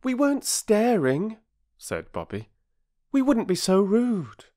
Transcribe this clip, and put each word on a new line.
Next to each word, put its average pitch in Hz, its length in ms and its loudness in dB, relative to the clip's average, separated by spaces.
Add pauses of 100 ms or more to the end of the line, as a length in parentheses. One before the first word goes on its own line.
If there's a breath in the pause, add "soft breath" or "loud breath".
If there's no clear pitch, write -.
We 262 100 0
weren't 285 300 0
staring, 214 920 0 (380)
said - 360 -10
Bobby. 98 380 -8 (600)
We 277 100 0
wouldn't 254 280 0
be 180 80 0
so 190 240 2
rude. 202 640 -2 (120)